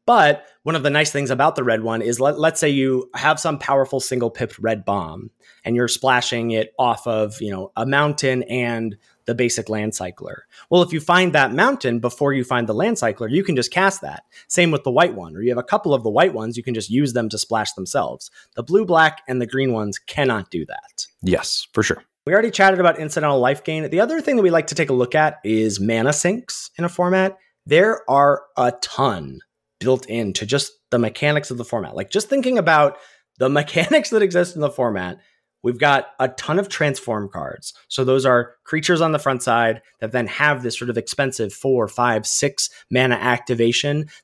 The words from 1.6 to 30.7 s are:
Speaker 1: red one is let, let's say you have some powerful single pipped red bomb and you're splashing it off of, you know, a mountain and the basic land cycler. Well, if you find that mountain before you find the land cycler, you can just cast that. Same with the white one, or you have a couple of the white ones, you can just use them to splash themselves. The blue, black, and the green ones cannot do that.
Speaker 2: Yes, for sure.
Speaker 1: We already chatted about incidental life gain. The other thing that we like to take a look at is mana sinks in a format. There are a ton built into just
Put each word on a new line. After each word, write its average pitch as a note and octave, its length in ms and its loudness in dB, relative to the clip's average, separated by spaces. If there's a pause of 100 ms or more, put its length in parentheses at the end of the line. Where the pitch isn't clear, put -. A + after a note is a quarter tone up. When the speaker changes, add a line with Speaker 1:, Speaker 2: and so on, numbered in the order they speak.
Speaker 1:
red A2+ 180 0
one A2+ 180 -2
is A#2 200 -4
let, C3+ 180 2
let's D#3+ 220 0
say D3+ 100 2
you C3 440 0
have D3+ 260 0
some D#3 180 -2
powerful C3+ 420 0
single A#2+ 300 -2
pipped - 280 -8
red G#2+ 260 -4
bomb F2 460 -6 (340)
and A#2+ 120 0
you're A#2+ 120 2
splashing A#2+ 640 0
it A2 260 -2
off B2 280 0
of, A2 360 -2
you G#2+ 80 -6
know, F#2+ 260 -10
a A2 80 -4
mountain C#3 600 0
and A#2 520 -4 (300)
the A#2 80 -2
basic A#2 340 -2
land G#2+ 260 -4
cycler. - 520 -12 (240)
Well, F3 120 6
if F3+ 100 0
you D#3+ 80 -4
find F3 320 2
that C#3 200 4
mountain C#3+ 460 0
before B2+ 340 -2
you C3 120 -2
find A#2+ 220 -2
the G#2+ 80 -2
land G3+ 240 0
cycler, A2+ 300 -2
you D3+ 140 0
can F3+ 140 -2
just A#2+ 160 -2
cast F#3+ 300 0
that. C#2+ 220 -12 (240)
Same F3 220 2
with D3 140 -2
the C3+ 80 0
white D#3 220 4
one, E2 220 -12
or F#2+ 60 -8
you A#2+ 80 2
have A#2+ 80 -2
a B2 40 -4
couple G#3 300 0
of B2+ 100 2
the A2 80 0
white D3 240 4
ones, A2 220 -6
you A#2+ 60 -8
can B2 120 -6
just G2+ 160 -6
use B2+ 240 0
them A#2 160 0
to A2 80 -6
splash G#2+ 340 -2
themselves. F2+ 580 -6 (240)
The - 80 -8
blue, F3+ 240 2
black, D#3+ 400 4
and B2+ 140 -2
the A#2+ 60 -2
green C3 260 0
ones G#2 260 -4
cannot B2 520 -2
do E2 160 -6
that. - 400 -14 (160)
Speaker 2:
Yes, - 500 -2
for A2 100 2
sure. - 200 -2 (240)
Speaker 1:
We D3+ 60 0
already A3 180 4
chatted F#3+ 300 4
about E3+ 180 4
incidental D3+ 400 0
life C3+ 260 2
gain. D#3+ 260 -4
The E3 100 2
other D4 220 0
thing C#4+ 140 0
that A3 60 4
we F3+ 80 4
like D#3+ 180 2
to D#3 60 -8
take D3 140 0
a C#3 60 2
look B2 200 0
at D#3 300 2
is A2 340 0
mana A2+ 340 0
sinks - 680 -4
in E3+ 60 -4
a F3 40 -2
format. F#3 480 0 (300)
There G3+ 440 4
are C#3+ 320 4 (140)
a B2 240 2
ton E2+ 600 -4 (380)
built B2+ 280 0
into G#2+ 400 -4
just C#3 260 -2 (180)